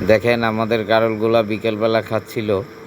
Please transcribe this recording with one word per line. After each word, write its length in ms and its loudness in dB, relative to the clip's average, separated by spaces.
দেখেন, 360 2
আমাদের 420 0
গারলগুলা 580 2
বিকেলবেলা 600 0
খাচ্ছিল, 580 -4